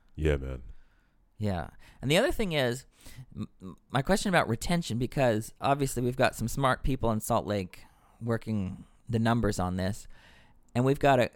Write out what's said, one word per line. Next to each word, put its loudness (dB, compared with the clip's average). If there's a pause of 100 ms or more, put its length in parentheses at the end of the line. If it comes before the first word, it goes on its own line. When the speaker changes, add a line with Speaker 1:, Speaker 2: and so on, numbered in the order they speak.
(160)
Speaker 1:
Yeah, 2
man. -8 (760)
Speaker 2:
Yeah. -4 (300)
And -4
the 6
other 2
thing -2
is, -2 (500)
m-, -8 (120)
m-, -16 (140)
my 0
question 2
about 4
retention, -2
because 2
obviously 0
we've -2
got 2
some -4
smart 0
people 0
in 0
Salt 0
Lake -4 (360)
working -4 (240)
the 0
numbers 2
on -2
this, -4 (680)
and 2
we've 2
got 6
a, 2